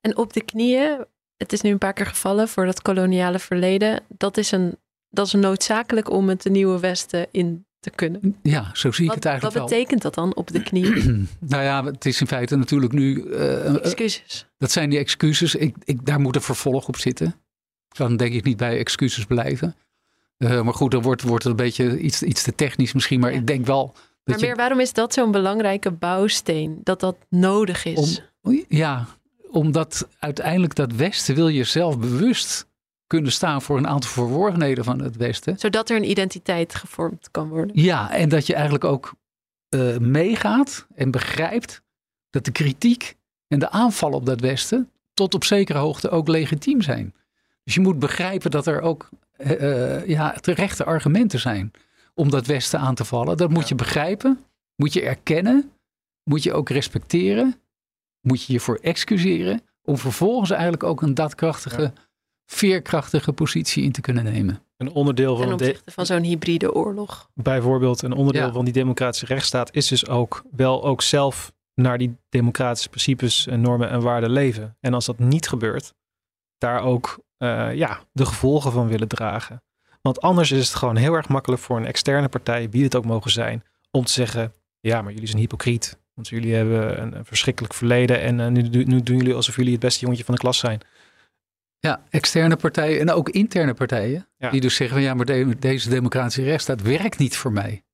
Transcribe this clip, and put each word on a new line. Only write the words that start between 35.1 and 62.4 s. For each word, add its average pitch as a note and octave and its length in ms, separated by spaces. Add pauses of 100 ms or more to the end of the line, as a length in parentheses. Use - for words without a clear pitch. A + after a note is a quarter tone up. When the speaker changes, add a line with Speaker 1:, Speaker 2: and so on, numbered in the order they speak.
Speaker 2:
Westen. A#2 420
Speaker 1:
Zodat A3 320
er A3+ 60
een G#3+ 140
identiteit F#3 640
gevormd - 560
kan D#3 180
worden. E3 340
Speaker 2:
Ja, D#3 300
en D#3+ 160
dat D3 180
je F3+ 80
eigenlijk D3 300
ook, C#3+ 280 (560)
eh, B2 300
meegaat G#3 960
en C3+ 160
begrijpt E3 720 (480)
dat B2+ 140
de - 80
kritiek E3 640 (320)
en D3 100
de - 120
aanvallen F#3+ 460
op B2 100
dat B2+ 140
Westen C3+ 500 (240)
tot F#3+ 200
op F3+ 100
zekere G3 340
hoogte D3 320
ook D#3+ 180
legitiem D#3+ 540
zijn. A#2 320 (500)
Dus A#2 100
je F3 60
moet F#3 180
begrijpen F3 520
dat D3 160
er D3+ 140
ook, D#3+ 280 (280)
eh, C#3 600
eh, - 120
ja, D3+ 240
terechte - 520
argumenten E3 560
zijn G#2+ 300 (440)
om D3 160
dat C3+ 160
Westen C3+ 320
aan C3 160
te A2+ 100
vallen. B2 320
Dat E3 140
moet D#3+ 120
Speaker 3:
Ja. - 60
Speaker 2:
je C#3+ 60
begrijpen, F3 720 (320)
moet C#3+ 160
je F3+ 100
erkennen, G3 680 (520)
moet D3 200
je - 100
ook D3+ 160
respecteren, F#3+ 840 (680)
moet B2 240
je - 80
je A#2+ 80
voor - 220
excuseren, F3+ 800 (220)
om C#3+ 160
vervolgens F3+ 520
eigenlijk E3+ 320
ook E3 200
een C#3+ 120
daadkrachtige, D3+ 680
Speaker 3:
Ja. C#3+ 100 (540)